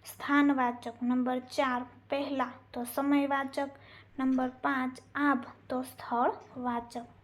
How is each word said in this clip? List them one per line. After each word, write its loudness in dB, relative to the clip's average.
સ્થાનવાચક. 0
નંબર 0
ચાર, 0
પહેલા, -2
તો -6
સમયવાચક. 2
નંબર 2
પાંચ, -2
આભ, 2
તો -2
સ્થળવાચક. -4